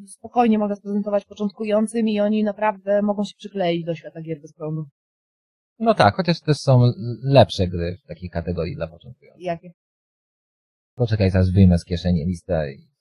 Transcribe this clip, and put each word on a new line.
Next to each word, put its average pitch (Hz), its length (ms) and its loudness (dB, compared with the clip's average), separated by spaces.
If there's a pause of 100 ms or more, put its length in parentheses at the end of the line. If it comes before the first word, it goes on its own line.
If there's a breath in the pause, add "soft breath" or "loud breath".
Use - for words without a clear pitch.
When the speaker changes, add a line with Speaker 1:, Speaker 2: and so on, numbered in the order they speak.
Speaker 1:
spokojnie 226 520 0
można 202 160 -2
sprezentować 202 500 -4
początkującym 214 840 -2
i 208 100 0
oni 214 240 0
naprawdę 202 580 -2
mogą 208 220 -2
się 196 140 -10
przykleić 175 480 -4
do 165 100 -4
świata 160 260 -16
gier 160 200 -10
bez 156 120 -20
prądu. 156 320 -8 (960)
Speaker 2:
No 226 100 4
tak, - 220 2
chociaż 170 260 -2
też 147 160 0
są 127 260 4
l-, 123 100 2 (300)
lepsze 123 440 4
gry 87 360 -6
w - 40 -20
takiej 87 220 -14
kategorii 85 460 -6
dla 80 120 -8
początkujących. - 560 -20
Speaker 1:
Jakie? 175 280 -10 (1200)
Speaker 2:
Poczekaj, 107 360 0
zaraz 92 180 2
wyjmę 90 280 8
z - 80 -8
kieszeni 87 400 -2
listę 85 460 -4
i 69 180 -20 (120)